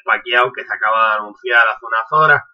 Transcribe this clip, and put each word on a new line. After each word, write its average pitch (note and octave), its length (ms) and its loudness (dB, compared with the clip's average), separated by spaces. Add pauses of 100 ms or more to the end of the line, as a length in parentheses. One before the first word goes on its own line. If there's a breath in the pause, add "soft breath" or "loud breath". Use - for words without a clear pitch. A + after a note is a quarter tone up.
Pacquiao A#2+ 480 0
que - 120 -12
se G#2+ 60 -8
acaba A2 380 0
de G#2+ 60 0
anunciar A#2 520 0
hace G#2+ 160 -6
unas A2+ 280 -4
horas D3+ 320 2 (100)